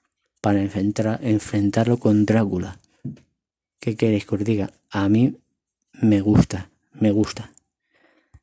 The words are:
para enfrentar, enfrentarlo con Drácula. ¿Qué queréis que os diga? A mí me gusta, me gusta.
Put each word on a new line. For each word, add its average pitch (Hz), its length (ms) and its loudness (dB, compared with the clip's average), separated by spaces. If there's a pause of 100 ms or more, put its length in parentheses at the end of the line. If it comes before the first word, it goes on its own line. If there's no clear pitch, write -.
(400)
para 101 220 0
enfrentar, 104 640 -4
enfrentarlo 110 760 0
con 104 280 2
Drácula. 98 520 -2 (1040)
¿Qué 110 140 -4
queréis 110 300 0
que 101 100 -4
os 101 80 -4
diga? 107 280 -2 (180)
A 98 180 -2
mí 113 300 2 (560)
me 104 260 2
gusta, 101 500 0 (220)
me 107 180 0
gusta. 104 420 -2 (920)